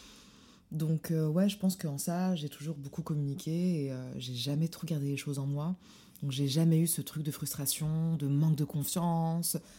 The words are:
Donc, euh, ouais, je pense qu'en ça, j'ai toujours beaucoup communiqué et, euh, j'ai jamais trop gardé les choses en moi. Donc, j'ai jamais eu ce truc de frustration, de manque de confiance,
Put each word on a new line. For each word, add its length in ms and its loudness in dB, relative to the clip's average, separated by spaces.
Donc, 400 0
euh, 160 4
ouais, 220 4
je 80 -2
pense 180 2
qu'en 220 -4
ça, 380 0
j'ai 140 -2
toujours 280 -6
beaucoup 260 -8
communiqué 840 0
et, 60 -2
euh, 260 -8
j'ai 180 -6
jamais 340 0
trop 180 -10
gardé 220 0
les 80 -2
choses 220 -4
en 60 -2
moi. 300 -2
Donc, 100 -2
j'ai 160 0
jamais 320 6
eu 80 4
ce 140 0
truc 220 -6
de 80 -4
frustration, 840 -2
de 100 -2
manque 300 4
de 80 0
confiance, 920 0